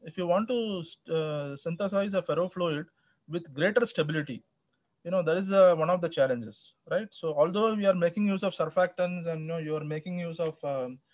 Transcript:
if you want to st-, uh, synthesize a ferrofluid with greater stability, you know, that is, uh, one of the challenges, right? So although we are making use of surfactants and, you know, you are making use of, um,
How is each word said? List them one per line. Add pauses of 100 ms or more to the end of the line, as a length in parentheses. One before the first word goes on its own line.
if
you
want
to
st-,
uh,
synthesize
a
ferrofluid (420)
with
greater
stability, (640)
you
know,
that
is,
uh,
one
of
the
challenges, (140)
right?
So
although
we
are
making
use
of
surfactants
and,
you
know,
you
are
making
use
of,
um, (140)